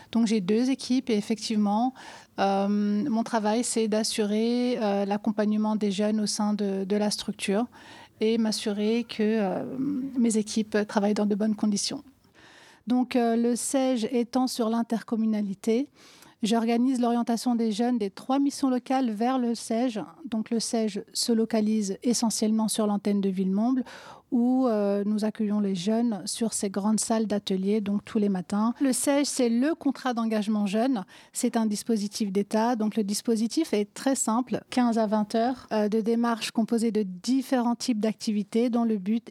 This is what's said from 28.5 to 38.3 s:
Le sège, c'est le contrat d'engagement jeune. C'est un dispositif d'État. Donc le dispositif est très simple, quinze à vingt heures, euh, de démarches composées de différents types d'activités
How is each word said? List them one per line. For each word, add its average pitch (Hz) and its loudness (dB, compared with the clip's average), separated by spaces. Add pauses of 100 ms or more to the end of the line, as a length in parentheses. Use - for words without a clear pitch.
Le 269 2
sège, 277 2
c'est 240 0
le 262 2
contrat 262 -2
d'engagement 220 0
jeune. 220 0 (300)
C'est 240 0
un 220 2
dispositif 208 -2
d'État. 214 0
Donc 214 -2
le 220 0
dispositif 220 0
est 208 0
très 269 0
simple, 233 -2
quinze 233 2
à 220 2
vingt 214 0
heures, 240 0
euh, 214 2
de 226 2
démarches 233 0
composées 226 0
de 214 0
différents 240 0
types 233 -2
d'activités 214 0